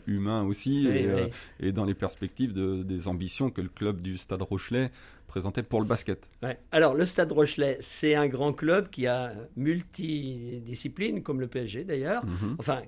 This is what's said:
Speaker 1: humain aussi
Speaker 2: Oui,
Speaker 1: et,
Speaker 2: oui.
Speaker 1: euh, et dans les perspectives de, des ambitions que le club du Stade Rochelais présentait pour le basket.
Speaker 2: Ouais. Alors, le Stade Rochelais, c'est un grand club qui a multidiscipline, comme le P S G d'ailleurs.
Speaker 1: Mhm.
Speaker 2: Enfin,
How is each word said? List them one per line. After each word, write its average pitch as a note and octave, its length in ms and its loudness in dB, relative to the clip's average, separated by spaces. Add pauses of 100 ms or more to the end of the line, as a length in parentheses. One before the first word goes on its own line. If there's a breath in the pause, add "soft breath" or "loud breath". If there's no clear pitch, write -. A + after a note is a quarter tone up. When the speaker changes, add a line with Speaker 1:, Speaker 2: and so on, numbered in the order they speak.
Speaker 1:
humain G#2 380 2
aussi C3+ 440 2
Speaker 2:
Oui, G2 100 4
Speaker 1:
et, G2 80 2
Speaker 2:
oui. G2 140 2
Speaker 1:
euh, F#2 60 2 (340 loud breath)
et G2 120 0
dans G2+ 120 0
les G2 100 2
perspectives G2 580 -2
de, F#2+ 320 0
des F#2+ 240 -4
ambitions F#2 420 -2
que G2 100 -6
le F#2 80 -2
club G#2 320 -2
du F#2 160 -6
Stade F#2+ 260 -6
Rochelais A#2+ 480 0 (360 loud breath)
présentait G2 360 -4
pour A2+ 180 0
le G#2+ 60 2
basket. G#2 360 -2 (200)
Speaker 2:
Ouais. B2 160 -6 (120)
Alors, D#3 240 6
le E3+ 120 4
Stade F3 260 2
Rochelais, C#3+ 480 4
c'est - 340 2
un D3 140 6
grand C3+ 240 0
club F3 380 2
qui B2 160 -2
a B2 260 0 (240)
multidiscipline, C#3 1700 -4
comme C3 180 -2
le B2+ 80 -2
P B2+ 120 -4
S A#2 80 -4
G A#2+ 160 -8
d'ailleurs. F3 400 -2
Speaker 1:
Mhm. G2+ 340 -2
Speaker 2:
Enfin, C3 300 -2